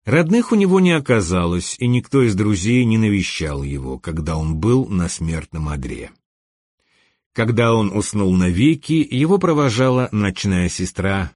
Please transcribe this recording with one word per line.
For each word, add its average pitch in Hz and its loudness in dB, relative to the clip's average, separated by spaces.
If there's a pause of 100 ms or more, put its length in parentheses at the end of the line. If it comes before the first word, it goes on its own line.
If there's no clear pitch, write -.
Родных 175 2
у 233 2
него 190 4
не 180 4
оказалось, 90 0
и 123 0
никто 123 0
из 113 2
друзей 107 2
не 113 2
навещал 87 -2
его, 65 -8
когда 80 -6
он 78 -2
был 117 0
на 90 -2
смертном 80 -6
одре. 69 -8 (1200)
Когда 117 2
он 104 0
уснул 101 0
навеки, 139 2
его 156 2
провожала 131 2
ночная 95 0
сестра 95 -4